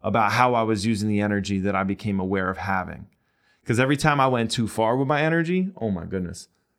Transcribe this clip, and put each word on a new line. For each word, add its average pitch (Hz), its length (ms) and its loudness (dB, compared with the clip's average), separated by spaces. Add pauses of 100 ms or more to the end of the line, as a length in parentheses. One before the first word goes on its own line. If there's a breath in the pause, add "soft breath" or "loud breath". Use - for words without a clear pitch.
about 107 320 2
how 123 200 4
I 113 100 2
was 107 220 0
using 107 240 0
the 104 120 0
energy 101 380 0
that 98 160 -2
I 95 80 0
became 98 360 -2
aware 92 300 0
of 95 80 -4
having. 90 500 -4 (580)
'Cause 117 140 2
every 135 180 2
time 143 220 2
I 131 80 6
went 117 240 0
too 113 160 0
far 110 280 0
with 135 120 0
my 147 140 0
energy, 170 560 0
oh 113 140 -2
my 85 140 -4
goodness, 90 420 -6 (320)